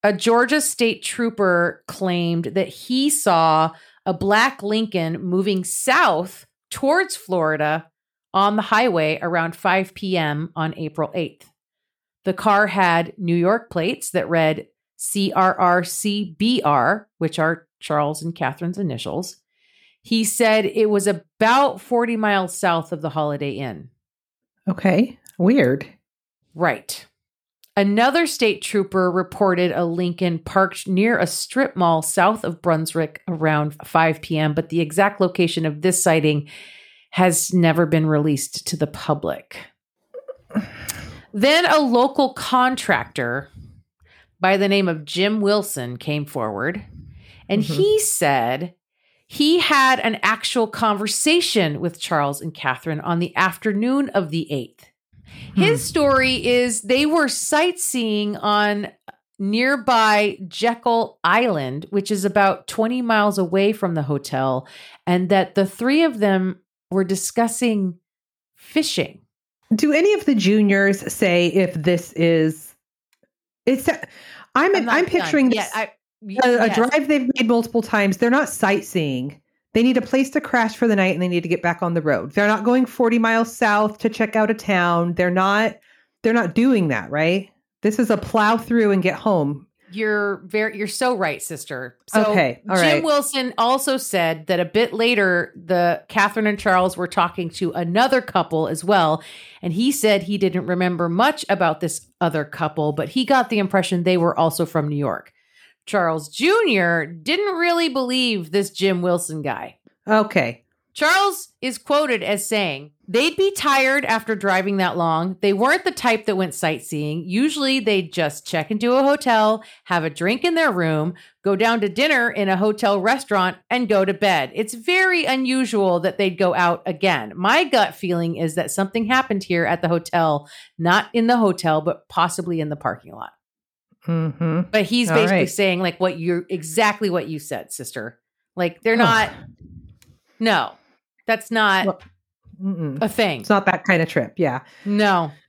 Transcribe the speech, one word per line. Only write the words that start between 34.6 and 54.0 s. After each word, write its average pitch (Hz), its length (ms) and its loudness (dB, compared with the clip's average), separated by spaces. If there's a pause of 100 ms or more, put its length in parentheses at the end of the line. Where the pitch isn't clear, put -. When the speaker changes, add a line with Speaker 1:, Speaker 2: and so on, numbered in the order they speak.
Speaker 1:
the 165 140 0
exact 196 400 0
location 175 420 0
of 151 160 -4
this 180 220 0
sighting 151 480 2 (600)
has 180 440 2
never 170 320 4
been 156 180 2
released 151 600 0
to 165 100 -4
the 147 100 -2
public. - 680 -6 (1800)
Then 294 340 2
a 302 140 4
local 262 540 2
contractor 143 1120 -2 (880)
by 190 180 2
the 196 120 2
name 196 200 2
of 156 160 -4
Jim 202 360 -2
Wilson 196 560 -2
came 147 300 -4
forward, 123 580 -4 (640)
and 202 140 0
Speaker 2:
Mm-hmm. 147 100 -4
Speaker 1:
he 403 280 2
said 139 720 -2 (520)
he 311 320 2
had 262 420 2
an 226 220 -2
actual 220 460 -2
conversation 214 1120 0
with 170 200 -6
Charles 143 400 -2
and 165 140 -10
Catherine 147 460 -4
on 170 180 -2
the 175 180 -4
afternoon 220 720 0